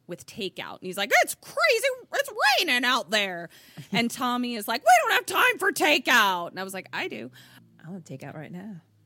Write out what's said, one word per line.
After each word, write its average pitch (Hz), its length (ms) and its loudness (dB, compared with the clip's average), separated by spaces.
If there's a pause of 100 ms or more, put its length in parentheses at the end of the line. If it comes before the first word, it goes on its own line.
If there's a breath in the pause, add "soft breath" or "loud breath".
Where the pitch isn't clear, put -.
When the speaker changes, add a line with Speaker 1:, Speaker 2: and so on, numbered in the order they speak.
Speaker 1:
with 175 200 -12
takeout, 170 460 -10
and - 100 -16
he's 180 160 -10
like, 202 120 -2 (140)
"It's - 100 -8
crazy. 554 520 0 (280)
It's 508 160 -2 (300)
raining 262 240 0
out 247 260 0
there." 185 440 -2
Speaker 2:
<laughs> - 380 -20
Speaker 1:
And 233 180 0
Tommy 247 440 -2
is 214 140 -8
like, 233 140 -2
"We 622 80 6 (120)
don't 539 120 0
have 381 120 0
time 392 320 2
for 392 140 0
takeout." 226 760 2
And 180 100 -10
I 190 40 -6
was 190 100 -10
like, 185 180 -10
"I 330 160 -4
do." - 220 -12 (540 loud breath)
Speaker 2:
"I 156 60 -14
want 180 140 -14
takeout 139 300 -14
right 147 180 -14
now." 180 300 -14 (240)